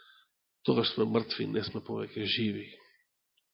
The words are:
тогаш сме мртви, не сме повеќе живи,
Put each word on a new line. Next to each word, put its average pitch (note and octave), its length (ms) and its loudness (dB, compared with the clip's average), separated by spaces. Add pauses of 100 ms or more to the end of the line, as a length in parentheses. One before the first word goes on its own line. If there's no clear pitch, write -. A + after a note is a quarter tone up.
(640)
тогаш A#2+ 300 4
сме A2 120 4
мртви, A2+ 400 0
не G#2+ 180 0
сме - 180 -6
повеќе A2 440 -6
живи, G#2 400 0 (880)